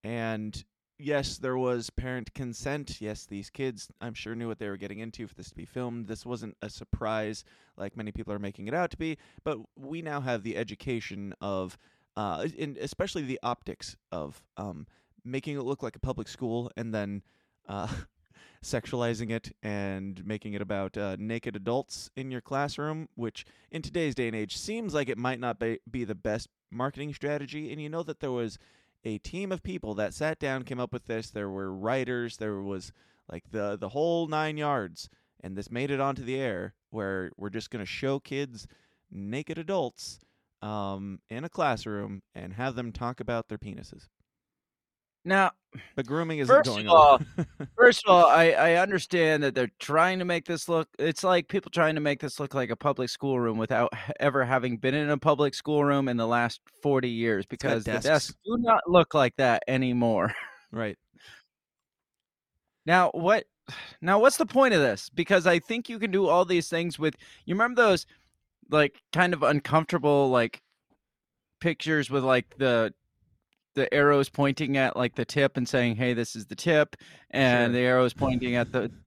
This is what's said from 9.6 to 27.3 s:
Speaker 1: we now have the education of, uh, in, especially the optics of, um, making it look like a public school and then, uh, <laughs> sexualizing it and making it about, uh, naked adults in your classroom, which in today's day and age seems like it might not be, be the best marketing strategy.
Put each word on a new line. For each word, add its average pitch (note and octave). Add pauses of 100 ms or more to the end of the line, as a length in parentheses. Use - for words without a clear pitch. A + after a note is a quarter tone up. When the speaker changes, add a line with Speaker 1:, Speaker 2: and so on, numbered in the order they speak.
Speaker 1:
we C#3+
now D3
have A#2+
the G#2+
education G#2
of, F#2+ (400)
uh, G2+ (100)
in, C#3+
especially E3+
the C3
optics - (160)
of, D2 (160)
um, F2 (380)
making C3+
it C#3
look C3+
like A2+
a -
public B2+
school A#2+
and A2+
then, G2+ (460)
uh, G2+
<laughs> -
sexualizing A#2
it A2+ (120)
and G2
making G#2+
it G2+
about, G2
uh, G2+
naked A2
adults A#2
in C3
your B2
classroom, D3
which A#2 (280)
in D#3+
today's D#3
day B2
and A2+
age G#2+
seems G#3+
like C#3+
it A2+
might B2
not A#2+
be, A2+ (120)
be A#2+
the G#2
best A2 (220)
marketing C3+
strategy. C#3+